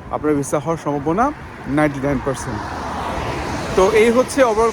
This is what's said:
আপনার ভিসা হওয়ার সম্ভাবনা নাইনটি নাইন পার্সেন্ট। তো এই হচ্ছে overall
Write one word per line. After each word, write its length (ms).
আপনার 240
ভিসা 240
হওয়ার 260
সম্ভাবনা 480
নাইনটি 320
নাইন 240
পার্সেন্ট। 340
তো 140
এই 200
হচ্ছে 340
overall 280